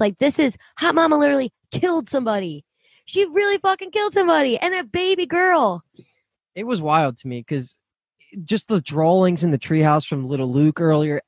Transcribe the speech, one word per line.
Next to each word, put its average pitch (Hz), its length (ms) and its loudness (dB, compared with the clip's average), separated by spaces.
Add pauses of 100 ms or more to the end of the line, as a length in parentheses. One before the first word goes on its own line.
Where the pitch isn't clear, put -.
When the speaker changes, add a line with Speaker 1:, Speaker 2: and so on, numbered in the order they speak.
Speaker 1:
Like, 208 180 0
this 285 220 0
is, 269 160 0 (220)
Hot 330 180 0
Mama 320 200 4
literally 285 360 2 (180)
killed 330 380 -2
somebody. 202 560 -4 (400)
She 392 220 0
really 403 320 0
fucking 381 340 -4
killed 415 200 -2
somebody 320 460 2
and 359 160 -2
a 359 80 -4
baby 359 440 -2
girl. 311 580 0 (720)
Speaker 2:
It 202 80 -10
was 233 180 -4
wild 151 360 0
to 135 100 -12
me 120 160 -8
'cause 135 340 -8 (640)
just 202 260 -4
the 208 120 2
drawings 165 640 2
in 170 80 2
the 135 60 0
treehouse 156 480 0
from 135 200 -6
little 131 260 -4
Luke 151 280 2
earlier, 151 480 0